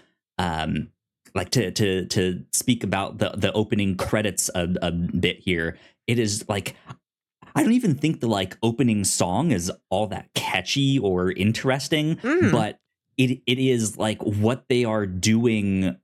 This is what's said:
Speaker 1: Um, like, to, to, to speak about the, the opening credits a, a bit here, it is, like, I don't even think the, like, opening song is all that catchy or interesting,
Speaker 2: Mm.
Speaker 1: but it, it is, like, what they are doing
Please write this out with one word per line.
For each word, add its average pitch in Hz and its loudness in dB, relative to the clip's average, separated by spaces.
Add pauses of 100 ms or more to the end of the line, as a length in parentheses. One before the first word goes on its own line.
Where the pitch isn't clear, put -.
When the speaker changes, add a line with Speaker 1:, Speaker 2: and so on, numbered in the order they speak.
(380)
Speaker 1:
Um, 80 -4 (440)
like, 92 -4
to, 101 0
to, 95 0
to 92 -2
speak - 0
about 98 -2
the, 104 -2
the 98 0
opening 104 0
credits 107 -2
a, 87 0 (120)
a 85 -2
bit 87 -2
here, 82 -2 (300)
it 117 2
is, 107 -2
like, 101 -4 (800)
I - 2
don't 226 4
even 240 2
think 151 0
the, 120 0
like, 98 0
opening 117 2
song 95 0
is 90 -2 (180)
all 101 0
that 95 -12
catchy 135 0
or 95 2
interesting, 139 0
Speaker 2:
Mm. 285 2
Speaker 1:
but 110 0 (380)
it, 127 2
it 127 2
is, 123 2
like, 107 -2
what 110 0
they 123 4
are 110 0
doing 98 2